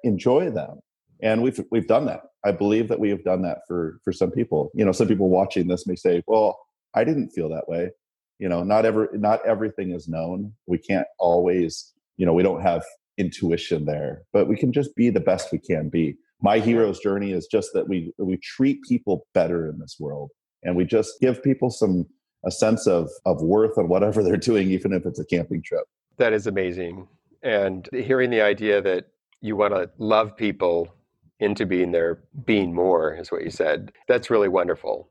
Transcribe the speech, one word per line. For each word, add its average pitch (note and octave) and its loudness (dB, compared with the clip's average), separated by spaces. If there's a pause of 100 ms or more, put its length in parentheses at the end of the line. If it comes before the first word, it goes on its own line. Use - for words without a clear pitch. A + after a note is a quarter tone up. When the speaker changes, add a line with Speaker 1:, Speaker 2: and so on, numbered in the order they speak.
Speaker 1:
enjoy B2+ 2
them." E2 -8 (420)
And A2 2
we've, B2+ 0 (100)
we've A#2 0
done C3 2
that. E2+ -6 (220)
I G2+ 4
believe G#2 0
that A2+ -2
we G#2+ 0
have F#2+ -4
done F#2 0
that F2 -4 (100)
for, E2+ -6
for F#2+ -2
some F2+ 0
people. D#2 -2
You G#2+ 0
know, G2 4
some A2 2
people G2 2
watching F#2 2
this F2+ -4
may F2+ -4
say, F2 2
"Well, G#2+ 2 (360)
I E3+ 2
didn't C#3+ -2
feel D#2+ -4
that D#2 -6
way." E2+ -4 (500)
You G2 -4
know, F2 -2
not G#2+ 4
ever, A2 2
not G#2+ 0
everything G#2 -2
is E2+ -10
known. F2 -6 (140)
We F2+ 0
can't - -2 (140)
always, F2 0 (240)
you F#2 0
know, E2+ 4
we F2 4
don't F2+ 2
have F2 0 (340)
intuition E2 -2
there, D2 -6 (100)
but G#2 2
we G#2+ 2
can B2+ 0
just C#3+ -2
be A#2+ 4
the G2 2
best F#2 -2
we - -4
can D#2 -4
be. D#2 0 (260)
My G#2 4
hero's A2+ 2
journey G2+ -2
is F2 -4
just - -2
that - -2
we, E2+ -4
we F#2 -2
treat C3+ -2
people A2+ -2
better E2+ 0
in D2+ -10
this D2+ -18
world, D2 -10 (320)
and F2+ -2
we F2 2
just G#2+ 0
give B2+ 2
people C3 0
some, F#2 0 (380)
a F#2 -2
sense A2 0
of, E2+ 2 (160)
of E2 0
worth G#2+ 2
on F2 0
whatever G#2 2
they're F#2 2
doing, F#2+ 2
even F#2+ 0
if F2+ -2
it's F2 -8
a D#2 -8
camping E2 -4
trip. - -6 (320)
Speaker 2:
That A#2 2
is G#2+ -2
amazing. F#2 -4 (380)
And G2 -2
hearing B2+ 0
the A2+ 2
idea G#2 2
that F#2 -2 (340)
you G#2+ -6
wanna G2 0
love G#2+ 0
people F2 -2 (460)
into G#2 0
being F2+ 0
there, E2 -2 (200)
being G2 0
more E2+ 2
is E2 -14
what E2 -6
you E2 -8
said. D#2+ -2 (160)
That's B2 2
really G#2 4
wonderful. F2 -2